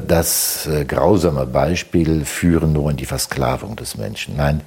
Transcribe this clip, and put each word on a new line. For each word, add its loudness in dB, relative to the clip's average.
das, 0
äh, 0
grausame 2
Beispiel, 0
führen 2
nur 0
in -2
die -8
Versklavung -4
des -12
Menschen. -8
Nein, 0